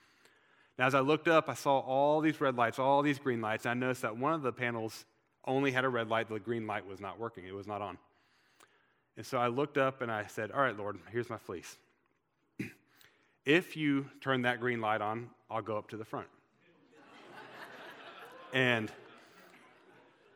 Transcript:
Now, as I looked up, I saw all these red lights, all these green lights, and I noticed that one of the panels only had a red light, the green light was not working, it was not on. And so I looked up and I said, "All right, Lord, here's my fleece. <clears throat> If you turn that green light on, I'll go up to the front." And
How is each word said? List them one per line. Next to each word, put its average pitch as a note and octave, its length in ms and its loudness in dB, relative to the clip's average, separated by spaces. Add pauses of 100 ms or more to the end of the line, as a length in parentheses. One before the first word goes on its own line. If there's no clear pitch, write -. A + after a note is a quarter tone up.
(800)
Now, B2+ 80 4
as C3+ 80 4
I C3+ 60 6
looked D3+ 260 2
up, D#3+ 220 6
I B2+ 60 -4
saw C3+ 240 4
all C#3 420 2
these D3+ 180 2
red C3+ 160 2
lights, A#2 240 2
all C#3 220 6
these C#3+ 180 2
green A#2+ 220 -2
lights, A2 240 -2
and B2 60 0
I - 20 2
noticed B2+ 300 -2
that A2+ 120 -2
one C3 160 0
of D#3+ 100 0
the B2 120 0
panels A#2 520 -4 (420)
only C3+ 240 2
had B2+ 140 2
a C3 40 2
red A#2 200 0
light, A2+ 180 0
the A2 120 -4
green A2+ 260 -4
light G#2 220 -6
was F#2+ 120 -12
not F#2+ 200 -10
working, A2 260 -10
it F#2 80 -12
was G2 140 -10
not G#2 120 -6
on. F#2 200 -8 (1160)
And A2+ 80 -12
so C3 140 -4
I A#2+ 100 2
looked C#3 300 0
up C3+ 240 2
and A#2+ 100 -2
I G#2+ 140 -2
said, G#2+ 240 -6
"All C3 100 -4
right, B2+ 160 2
Lord, G2+ 220 -6 (140)
here's A2+ 180 -4
my A2 80 -8
fleece. - 400 -12 (840)
<clears throat> - 60 -6 (800)
If E3 320 4
you C#3 300 2 (140)
turn C3 200 2
that B2 180 2
green A#2+ 220 0
light G#2+ 200 2
on, A2+ 280 -4 (200)
I'll A2 120 -4
go G#2 160 -4
up G#2 120 -8
to A2+ 80 -10
the G#2+ 60 -8
front." A2 240 -10 (2250)
And B2 380 2 (1400)